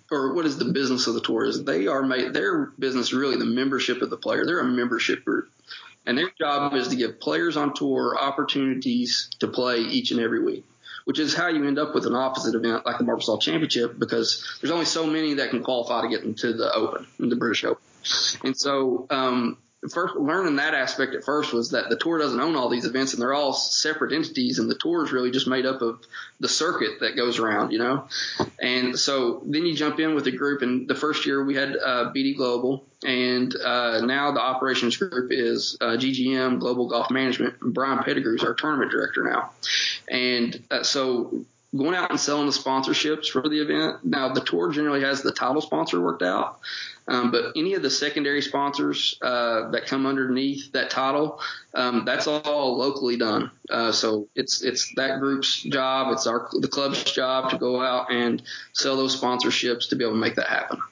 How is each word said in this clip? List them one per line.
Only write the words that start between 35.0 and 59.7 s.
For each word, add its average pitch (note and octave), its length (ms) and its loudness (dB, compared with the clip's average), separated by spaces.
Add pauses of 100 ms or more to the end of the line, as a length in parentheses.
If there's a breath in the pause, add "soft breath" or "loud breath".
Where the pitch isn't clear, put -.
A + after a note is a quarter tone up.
is, A#2 480 0
uh, A#2 160 0
G C3 160 0
G C3 220 0
M, C3 260 2
Global B2 300 0
Golf A#2 200 0
Management. B2+ 520 0
Brian B2 380 0
Pettigrew's B2 440 0
our A#2 120 0
tournament D3 360 0
director A2 320 -2
now. A#2 280 -2 (580 loud breath)
And, B2 600 0
uh, B2 140 -2
so B2+ 600 0 (300)
going D3+ 200 2
out E3+ 140 0
and D3 100 0
selling D3 280 0
the C#3 40 2
sponsorships D3 760 0
for C3 160 0
the D3+ 180 0
event. D3+ 420 0
Now, C3+ 300 0
the C3 80 0
tour E3+ 300 0
generally D3 300 0
has C#3 200 0
the - 100 0
title C3 300 0
sponsor D3+ 400 0
worked - 220 0
out, - 360 0 (480 loud breath)
um, B2 220 2
but A#2+ 260 2
any F3+ 200 2
of E3+ 80 0
the C3+ 80 2
secondary D3 500 0
sponsors, C#3+ 800 0
uh, A#2+ 480 0
that A2+ 160 -2
come C3+ 220 0
underneath C3+ 640 0
that B2+ 180 0
title, D3 500 0 (360 loud breath)
um, B2 300 2
that's B2+ 200 0
all D3 500 0
locally C3 420 0
done. A2+ 340 0 (180)
Uh, A#2 220 2
so G#2+ 440 0
it's, - 280 -2
it's - 320 -2
that C3+ 240 0
group's C3+ 420 0
job, C3 500 0
it's - 140 0
our, A#2 240 0 (100)
the C3+ 80 2
club's C#3 360 -2
job C3 480 0
to B2 80 -2
go B2 200 2
out B2+ 320 0
and A#2+ 300 2 (320 loud breath)
sell C3+ 240 0
those C3+ 220 0
sponsorships B2 680 0